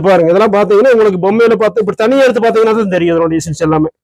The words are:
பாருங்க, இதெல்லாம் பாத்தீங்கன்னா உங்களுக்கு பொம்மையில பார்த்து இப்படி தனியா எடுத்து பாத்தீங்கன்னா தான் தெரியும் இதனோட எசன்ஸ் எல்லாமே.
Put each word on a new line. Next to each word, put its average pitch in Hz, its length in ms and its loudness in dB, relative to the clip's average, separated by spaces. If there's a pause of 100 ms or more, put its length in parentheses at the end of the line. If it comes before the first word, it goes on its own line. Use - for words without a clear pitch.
பாருங்க, 175 240 2
இதெல்லாம் 202 260 0
பாத்தீங்கன்னா 208 380 2
உங்களுக்கு 202 300 0
பொம்மையில 226 360 0
பார்த்து 214 220 -2
இப்படி 190 200 -6
தனியா 262 220 2
எடுத்து 233 200 0
பாத்தீங்கன்னா 220 340 0
தான் 190 160 -4
தெரியும் 170 200 0
இதனோட 165 240 -2
எசன்ஸ் 160 280 -6
எல்லாமே. 156 240 0 (120)